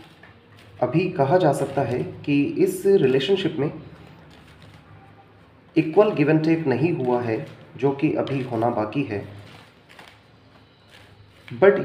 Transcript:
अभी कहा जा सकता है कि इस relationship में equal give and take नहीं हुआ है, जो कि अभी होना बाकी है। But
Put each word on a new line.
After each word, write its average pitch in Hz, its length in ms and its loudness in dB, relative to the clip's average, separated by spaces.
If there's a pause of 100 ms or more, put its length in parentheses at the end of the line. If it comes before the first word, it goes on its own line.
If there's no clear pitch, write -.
(840)
अभी 165 260 0
कहा - 280 2
जा 160 160 2
सकता - 280 -4
है 123 220 -2
कि 143 400 -2
इस - 420 -2
relationship 170 720 2
में 151 120 -2 (2000)
equal 170 400 2
give 147 180 2
and 156 120 2
take 160 220 0
नहीं 135 260 0
हुआ 123 280 -2
है, 113 240 -4 (320)
जो 139 140 0
कि 147 220 0
अभी 135 300 -4
होना 120 260 -2
बाकी 113 340 -2
है। 101 200 -6 (2250)
But 151 380 4